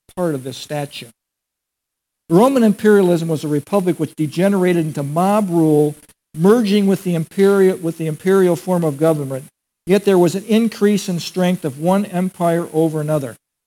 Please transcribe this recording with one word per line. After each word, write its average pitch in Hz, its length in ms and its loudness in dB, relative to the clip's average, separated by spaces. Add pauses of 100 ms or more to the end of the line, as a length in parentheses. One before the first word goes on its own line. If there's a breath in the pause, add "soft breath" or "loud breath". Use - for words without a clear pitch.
(160)
part 170 200 -2
of 127 80 -10
this 131 140 -12
statue. 143 520 -10 (1200)
Roman 240 340 4
imperialism 196 640 2
was 156 160 -4
a 156 60 -6
republic 170 500 -2
which 151 160 -6
degenerated 175 680 0
into 147 180 -6
mob 185 460 0
rule, 151 460 2 (400)
merging 202 520 2
with 196 160 0
the 175 120 -2
imperial, 190 640 2
with 165 200 -6
the 160 100 -6
imperial 185 480 0
form 180 280 -2
of 147 140 -2
government. 147 480 -2 (400)
Yet 202 200 0
there 196 120 4
was 175 160 4
an 190 120 -8
increase 208 640 0
in 175 100 -4
strength 180 460 -2
of 139 140 -8
one 190 260 0
empire 175 680 -2
over 156 300 0
another. 143 340 -4 (320)